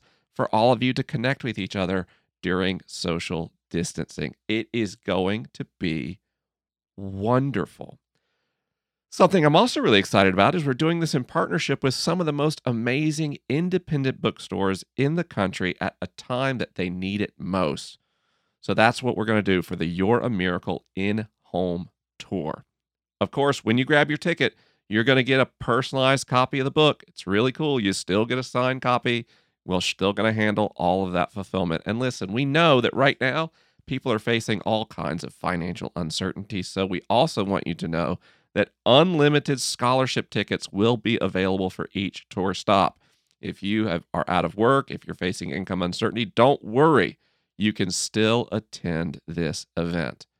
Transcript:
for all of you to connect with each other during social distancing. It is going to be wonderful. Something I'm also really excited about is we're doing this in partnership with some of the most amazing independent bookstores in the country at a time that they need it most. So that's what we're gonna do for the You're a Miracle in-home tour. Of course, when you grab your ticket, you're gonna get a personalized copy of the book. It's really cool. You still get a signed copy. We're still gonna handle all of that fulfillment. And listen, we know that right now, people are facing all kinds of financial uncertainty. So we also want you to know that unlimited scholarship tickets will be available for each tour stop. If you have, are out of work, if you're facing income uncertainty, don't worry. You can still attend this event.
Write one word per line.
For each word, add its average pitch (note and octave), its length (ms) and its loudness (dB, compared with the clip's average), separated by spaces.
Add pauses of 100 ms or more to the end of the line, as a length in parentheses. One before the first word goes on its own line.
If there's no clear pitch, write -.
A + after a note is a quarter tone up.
(340)
for B2+ 220 -2
all A#2 160 6
of A#2 100 0
you B2+ 120 0
to C3+ 100 -4
connect C3 400 -4
with A2 160 -6
each F#2+ 160 -6
other F#2 320 -2 (340)
during F#2 440 0
social E2 680 -6 (180)
distancing. D#2 640 -6 (140)
It A2 240 -4
is A2 240 -4
going G2 580 -2
to - 140 -12 (100)
be D#2+ 420 -4 (760)
wonderful. G2+ 1040 -2 (1120)
Something F#3 300 6
I'm D3 140 6
also B3 240 2
really B2 180 6
excited G2 340 4
about G#2 220 4
is D#3+ 100 -2
we're C3+ 80 0
doing E3 280 0
this D#3 120 -2
in B2+ 120 -2
partnership - 580 -2
with C3+ 100 2
some F3 280 0
of E3 40 -2
the D3+ 60 -2
most D3 340 -2
amazing C#3+ 720 -2 (100)
independent D#3 720 0
bookstores F#2+ 640 -2 (100)
in C#3 200 0
the E3+ 100 -2
country F#2 560 -2
at - 200 -4
a F2+ 60 -8
time C3 520 -4
that - 160 -8
they F2+ 140 -4
need F#2 300 -4
it - 180 -4
most. F2+ 640 -4 (640)
So G2+ 120 -2
that's A2 300 4
what B2 140 -2
we're G#2+ 80 -2
gonna G#2+ 160 2
do F#2 200 2
for F2 140 -6
the E2+ 100 -4
You're F#2+ 360 2
a B2 80 -2
Miracle F#2 560 -2 (100)
in-home F#2 920 -4 (300)
tour. D#2 440 -8 (560)
Of G2 120 -2
course, C#3 340 0
when A2+ 120 2
you C3 60 2
grab D3 260 2
your D3 80 -4
ticket, E3 380 -2 (320)
you're G#2+ 160 2
gonna C3 200 4
get C3 180 4
a A#2+ 40 2
personalized C3 840 0
copy C3 320 0
of C3 60 0
the C3+ 60 -4
book. D3+ 340 2
It's - 220 -20
really G#2+ 240 2
cool. C#3+ 300 -2
You G2 100 2
still G2 340 0
get B2 120 -2
a B2+ 60 -4
signed B2+ 380 -2
copy. A#2+ 440 0 (400)
We're F2+ 160 0
still G2 320 0
gonna G#2 180 0
handle G#2+ 460 0
all F#2 280 0
of F2+ 60 -6
that F2 220 -2
fulfillment. F2+ 520 -4
And A2 140 -4
listen, A#2+ 320 -6
we C3 140 -2
know D3 340 4
that A2+ 160 0
right C3+ 240 2
now, C#3 320 -2 (360)
people C3 220 -4
are A2 100 2
facing A2+ 420 -2
all A2 240 -2
kinds - 400 -8
of - 80 -14
financial F2 640 -6
uncertainty. F2+ 680 -6
So F#2+ 220 -4
we F#2+ 240 -4
also A#2+ 340 0
want F#2+ 240 -2
you E2+ 60 -2
to E2 160 -8
know E2 300 -2 (340)
that - 180 0 (140)
unlimited D3 760 4
scholarship B2+ 680 -2
tickets - 440 -4
will A2+ 240 4
be A2 240 0
available F#2+ 480 0
for - 240 -8
each - 340 -6
tour F#2+ 260 -2
stop. G2 460 2 (400)
If - 240 -10
you G#2+ 240 0
have, E2+ 160 -2 (100)
are E2+ 140 -2
out F2+ 160 2
of E2+ 140 -4
work, C3 340 2
if - 160 -12
you're E2+ 80 -10
facing - 360 -6
income F#2 300 -4
uncertainty, G#2+ 440 -2
don't A#2+ 360 2
worry. B2+ 560 4 (400)
You G#2 140 2
can G2 200 -2
still A2 600 0
attend E2+ 760 -6
this E2 420 -6 (100)
event. E2+ 500 -4 (120)